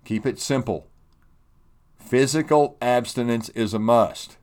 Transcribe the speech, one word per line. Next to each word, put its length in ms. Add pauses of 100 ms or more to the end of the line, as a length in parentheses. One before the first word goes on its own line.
Keep 200
it 140
simple. 480 (1080)
Physical 840
abstinence 680
is 240
a 60
must. 640